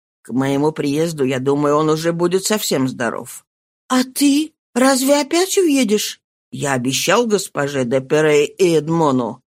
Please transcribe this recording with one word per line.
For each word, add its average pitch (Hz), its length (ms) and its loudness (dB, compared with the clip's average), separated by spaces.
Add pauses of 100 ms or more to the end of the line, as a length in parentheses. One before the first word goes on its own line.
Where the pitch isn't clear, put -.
(220)
«К - 100 -16
моему 139 400 0
приезду, 151 520 -2
я 131 140 -2
думаю, 143 380 0
он 156 120 2
уже 160 240 0
будет 175 320 -2
совсем 185 440 -2
здоров». - 580 -8 (420)
«А 254 160 0
ты? 285 480 0 (220)
Разве 269 460 2
опять 339 360 0
уедешь?» 269 640 0 (300)
«Я 139 240 -4
обещал 135 520 0
госпоже 143 580 -2
де 131 160 0
Пере 151 460 2
и 175 280 2
Эдмону». 147 760 0